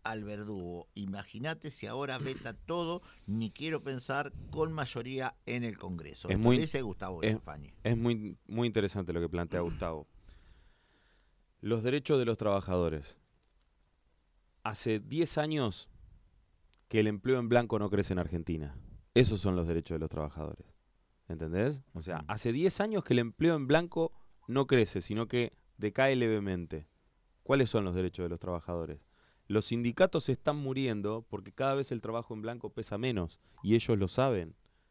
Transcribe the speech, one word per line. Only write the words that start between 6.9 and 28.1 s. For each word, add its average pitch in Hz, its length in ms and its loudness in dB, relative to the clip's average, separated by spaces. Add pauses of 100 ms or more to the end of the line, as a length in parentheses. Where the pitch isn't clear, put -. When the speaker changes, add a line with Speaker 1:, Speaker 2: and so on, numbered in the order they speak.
Speaker 2:
es, 110 100 4
Speaker 1:
Stefani. 76 380 -8 (120)
Speaker 2:
es 113 140 2
muy, 113 400 0 (100)
muy 117 200 0
interesante 98 460 0
lo 85 80 0
que 82 80 0
plantea 87 320 -2
<clears throat> - 0 -
Gustavo. 82 460 -4 (1500)
Los 107 220 0
derechos 139 360 2
de 123 60 2
los 113 120 0
trabajadores. 92 800 0 (1500)
Hace 110 360 -2
diez 143 380 -2
años 151 520 0 (1000)
que 110 120 2
el 107 80 6
empleo 123 320 2
en 117 100 -2
blanco 117 300 4
no 104 100 0
crece 98 240 2
en 90 60 2
Argentina. 80 560 -2 (380)
Esos 117 280 8
son 92 140 2
los 85 120 2
derechos 82 280 -2
de 80 40 -4
los 78 100 -2
trabajadores. 76 560 -6 (600)
¿Entendés? 90 540 -2 (120)
O 85 80 -8
sea, 82 160 -6
Speaker 1:
Ujú. 76 120 -8
Speaker 2:
hace 113 220 -2
diez 165 300 2
años 208 220 -2
que - 100 2
el 120 60 6
empleo 147 360 2
en 139 120 -2
blanco 165 440 2 (360)
no 131 200 2
crece, 110 340 6
sino 110 260 -2
que 120 260 0 (240)
decae 131 380 2
levemente. 98 720 0 (560)
¿Cuáles 135 260 4
son 107 160 2
los 90 80 0
derechos 92 320 -2